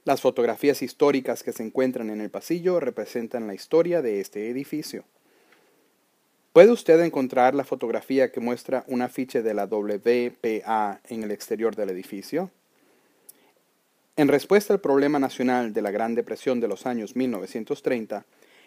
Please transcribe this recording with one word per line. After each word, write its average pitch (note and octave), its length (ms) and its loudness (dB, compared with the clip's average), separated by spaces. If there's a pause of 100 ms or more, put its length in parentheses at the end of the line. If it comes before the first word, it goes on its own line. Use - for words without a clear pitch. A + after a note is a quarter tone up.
Las C#3 160 0
fotografías B2+ 600 2
históricas C3+ 600 0
que A#2+ 100 -6
se - 100 -8
encuentran B2 480 -2
en G#2+ 100 -6
el G#2 100 -8
pasillo E3+ 500 -2
representan A#2 680 -6
la G2+ 80 -8
historia E3+ 480 0
de G#2 180 -2
este G#2 300 -8
edificio. C#3+ 540 -8 (1500)
¿Puede F#3+ 200 12
usted E3+ 280 4
encontrar C3 540 2
la C#3 100 -2
fotografía B2+ 680 -2
que B2 100 -8
muestra A#2+ 460 -4
un B2 160 -4
afiche B2 400 -4
de A2 120 -2
la G2+ 120 -2
W G#2+ 640 0
P A2 360 -4
A G#2+ 420 -2
en A2+ 140 -8
el G#2+ 80 -8
exterior G#2+ 460 -4
del G2+ 140 -4
edificio? G#2 600 -8 (1700)
En D3 120 4
respuesta G3 440 2
al G3 80 2
problema C#3+ 380 2
nacional B2 540 -2
de A2 100 -2
la G#2 80 -2
Gran A2 240 -2
Depresión A#2 460 -4
de A2+ 80 0
los F#2+ 180 -8
años A#2 300 -6
mil B2+ 140 0
novecientos G#2+ 520 -8
treinta, G#2+ 420 -4 (420)